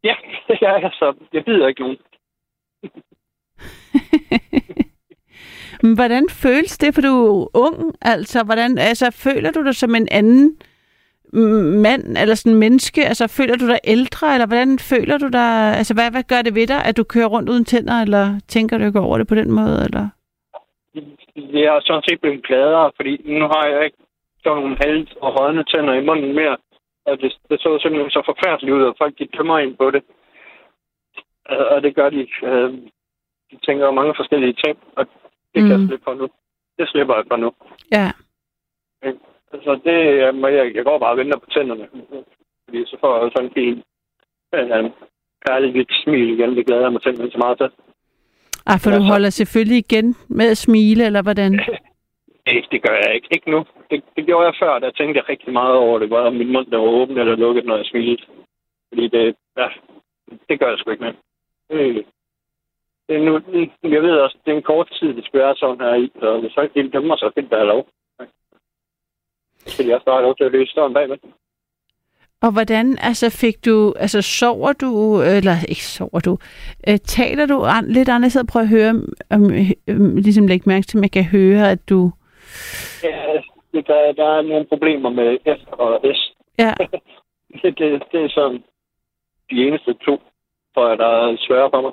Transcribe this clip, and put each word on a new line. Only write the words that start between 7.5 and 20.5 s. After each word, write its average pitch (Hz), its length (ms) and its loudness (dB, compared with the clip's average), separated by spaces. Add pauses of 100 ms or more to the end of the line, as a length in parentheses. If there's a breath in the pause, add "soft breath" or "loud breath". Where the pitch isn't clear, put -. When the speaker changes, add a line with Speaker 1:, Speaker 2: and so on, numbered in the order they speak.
Speaker 2:
ung, 311 480 0
altså, 226 440 -2
hvordan, 233 320 0
altså, 233 340 0 (120)
føler 277 280 -2
du 320 120 -2
dig 269 120 0
som 226 200 0
en 226 160 0
anden 254 460 6 (760 soft breath)
m-, 208 520 2
mand, 220 320 0
eller 220 180 2
sådan 226 180 2
en 220 60 6
menneske? 220 460 2
Altså, - 220 -2
føler 247 300 0
du 247 100 0
dig 240 160 2
ældre, 254 500 0
eller 240 140 2
hvordan 254 320 0
føler 269 380 0
du 285 100 -2
dig, 233 500 0
altså, 214 160 -2
hvad, 233 180 0
hvad 254 120 -4
gør 247 180 0
det 226 140 -2
ved 226 120 2
dig, 277 180 -2
at 226 120 0
du 226 60 0
kører 233 240 0
rundt 214 220 -2
uden 240 160 2
tænder, 233 360 0
eller 202 460 0
tænker 226 300 0
du 214 80 0
ikke 208 140 0
over - 180 0
det 226 100 0
på 214 80 2
den 220 160 0
måde, 220 340 0
eller? 208 240 -4 (1300)